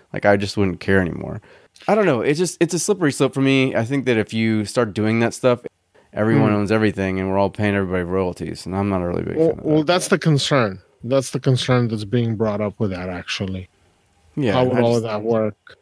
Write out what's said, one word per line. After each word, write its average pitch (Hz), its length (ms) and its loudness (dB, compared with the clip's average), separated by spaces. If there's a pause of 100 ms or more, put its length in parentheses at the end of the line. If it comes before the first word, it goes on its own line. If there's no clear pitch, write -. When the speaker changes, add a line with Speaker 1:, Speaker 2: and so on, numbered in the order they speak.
(120)
Speaker 1:
like, - 140 -4
I 101 100 6
just 98 200 -2
wouldn't 95 240 0
care 98 200 2
anymore. 78 400 -4 (460)
I 190 80 2
don't 214 120 2
know. 131 140 2
It's 139 180 0
just, 180 220 -2
it's 170 140 0
a 170 40 0
slippery 180 340 0
slope 131 220 0
for 135 80 0
me. 135 340 2
I 113 80 0
think 127 220 -4
that 123 100 2
if 107 160 0
you 110 320 0
start 107 300 -2
doing 110 260 0
that 117 140 0
stuff, 123 260 0 (520)
everyone 107 380 4
Speaker 2:
Hmm. 104 80 2
Speaker 1:
owns 101 140 0
everything 95 460 0
and 95 100 -2
we're 95 100 0
all 98 120 2
paying 104 240 0
everybody 92 300 0
royalties. 87 600 -4
And 87 100 -6
I'm 98 120 0
not 92 140 0
a 87 60 -2
really 85 140 -2
big - 140 -6
Speaker 2:
Well, 160 120 2
Speaker 1:
fan - 100 -2
of - 60 -10
that. 151 60 -4
Speaker 2:
well, 156 140 2
that's 175 240 0
the 185 100 2
concern. 131 600 0 (240)
That's 131 300 0
the 135 80 -4
concern 123 480 2
that's 107 160 -4
being 113 320 0
brought 107 240 -2
up 104 180 -4
with 107 140 -2
that, 90 160 -8
actually. 92 600 -8 (680)
Speaker 1:
Yeah, 127 160 2
Speaker 2:
How 127 120 2
would 123 140 0
Speaker 1:
I - 20 4
Speaker 2:
all 120 140 4
Speaker 1:
just 113 100 0
Speaker 2:
of 113 60 -6
that 104 120 -4
work? 110 600 -2